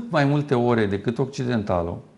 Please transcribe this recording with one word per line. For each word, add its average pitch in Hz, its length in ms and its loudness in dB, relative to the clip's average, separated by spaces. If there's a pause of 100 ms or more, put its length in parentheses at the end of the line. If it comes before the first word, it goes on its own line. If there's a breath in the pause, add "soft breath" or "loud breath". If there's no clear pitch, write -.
mai 147 160 2
multe 143 300 2
ore 120 300 4
decât 101 320 -2
occidentalul. 113 840 -2 (160)